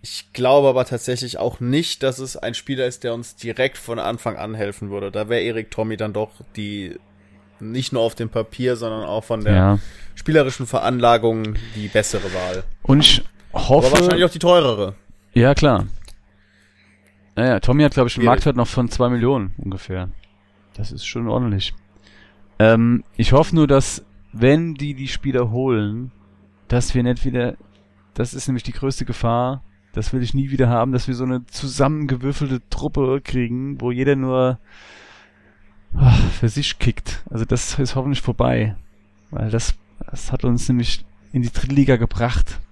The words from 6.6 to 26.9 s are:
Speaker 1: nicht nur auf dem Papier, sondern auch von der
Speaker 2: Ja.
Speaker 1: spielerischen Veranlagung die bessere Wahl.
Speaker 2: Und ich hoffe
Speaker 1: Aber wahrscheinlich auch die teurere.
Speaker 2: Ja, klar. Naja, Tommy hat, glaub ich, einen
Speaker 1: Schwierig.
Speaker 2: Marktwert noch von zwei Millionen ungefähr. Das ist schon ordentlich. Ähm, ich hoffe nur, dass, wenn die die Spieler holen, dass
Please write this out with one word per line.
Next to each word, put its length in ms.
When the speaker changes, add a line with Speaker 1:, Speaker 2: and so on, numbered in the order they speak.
Speaker 1:
nicht 340
nur 100
auf 120
dem 140
Papier, 460
sondern 300
auch 180
von 200
der 100
Speaker 2:
Ja. 260
Speaker 1:
spielerischen 520
Veranlagung 880
die 120
bessere 460
Wahl. 300
Speaker 2:
Und 160
ich 240
hoffe 340
Speaker 1:
Aber 140
wahrscheinlich 240
auch 60
die 80
teurere. 560
Speaker 2:
Ja, 220
klar. 300
Naja, 260
Tommy 220
hat, 100
glaub 140
ich, 80
einen 80
Speaker 1:
Schwierig. 40
Speaker 2:
Marktwert 280
noch 120
von 220
zwei 200
Millionen 480
ungefähr. 520
Das 160
ist 140
schon 220
ordentlich. 460
Ähm, 440
ich 160
hoffe 240
nur, 120
dass, 360
wenn 420
die 220
die 120
Spieler 440
holen, 600
dass 280